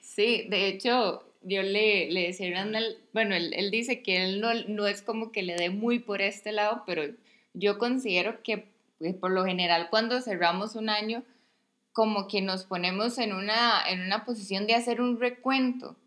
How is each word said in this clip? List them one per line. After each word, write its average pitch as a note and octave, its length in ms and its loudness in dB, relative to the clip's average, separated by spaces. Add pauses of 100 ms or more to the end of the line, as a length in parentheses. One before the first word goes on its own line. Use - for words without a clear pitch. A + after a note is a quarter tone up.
Sí, A3 500 0
de G3 180 2
hecho, G#3+ 560 0 (180)
yo F#3+ 200 -2
le, G3+ 480 2
le F3+ 160 0
decía F#3 220 -4
a F3+ 140 -2
Randall, A3 340 -2 (160)
bueno, G#3 220 2
él, E3+ 200 0
él G3 160 0
dice A#3 320 -2
que F#3 220 2
él F#3+ 160 0
no, A#3 120 2 (140)
no G#3 200 -2
es G3+ 160 -2
como A3+ 300 -6
que G#3 100 -4
le F3 140 -4
dé F3 140 0
muy A#3 300 0
por G3+ 200 -4
este G#3 320 -4
lado, G#3+ 340 0
pero E3 160 -2 (520)
yo G3+ 240 2
considero A3+ 640 0
que, G#3+ 260 -4 (320)
eh, E3 140 -2
por F#3 160 -2
lo F#3 140 2
general, F3 460 2
cuando A#3 300 2
cerramos F#3+ 540 0
un A3 140 -4
año, G#3+ 340 -2 (680)
como G#3 360 2
que G3+ 140 0
nos F#3+ 220 -4
ponemos F#3+ 540 -2
en A3 140 0
una, G#3+ 560 2
en F#3 140 -2
una G3 220 -2
posición G3+ 420 -4
de A3+ 80 4
hacer A#3+ 260 0
un B3 200 0
recuento B3+ 760 -2 (100)